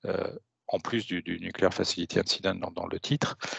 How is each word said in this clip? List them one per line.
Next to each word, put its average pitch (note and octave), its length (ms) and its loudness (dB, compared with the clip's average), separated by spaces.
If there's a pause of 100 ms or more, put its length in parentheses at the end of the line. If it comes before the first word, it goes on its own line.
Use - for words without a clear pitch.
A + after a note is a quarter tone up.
euh, - 280 0 (340)
en F#2+ 120 0
plus - 260 0
du, F2+ 160 -2
du E2 200 -4
Nuclear F2+ 320 4
Facility - 460 0
Incident - 360 2
dans, F2+ 160 -4
dans F2 160 -4
le F2+ 140 -2
titre. - 360 0 (220)